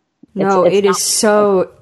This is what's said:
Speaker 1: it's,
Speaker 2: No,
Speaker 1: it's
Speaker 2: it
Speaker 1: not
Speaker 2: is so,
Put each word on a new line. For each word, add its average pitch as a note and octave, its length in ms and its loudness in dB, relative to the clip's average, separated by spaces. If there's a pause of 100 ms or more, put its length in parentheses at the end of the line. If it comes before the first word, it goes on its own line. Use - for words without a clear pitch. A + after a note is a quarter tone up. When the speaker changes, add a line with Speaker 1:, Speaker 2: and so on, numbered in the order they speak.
(240)
Speaker 1:
it's, - 120 -20
Speaker 2:
No, G3 280 2
Speaker 1:
it's F3 140 0
Speaker 2:
it G3+ 80 0
Speaker 1:
not G3 60 2
Speaker 2:
is F#3 120 -4
so, G#3 680 0 (100)